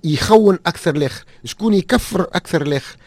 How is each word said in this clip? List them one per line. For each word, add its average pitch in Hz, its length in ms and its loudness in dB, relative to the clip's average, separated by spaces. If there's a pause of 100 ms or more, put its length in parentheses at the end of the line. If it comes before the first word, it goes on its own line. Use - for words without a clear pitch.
يخون 196 600 4
اكثر 156 300 -4
الاخر، 143 280 -4 (200)
شكون 208 300 -2
يكفر 196 480 0
اكثر - 400 -4
الاخر. 139 340 -4 (100)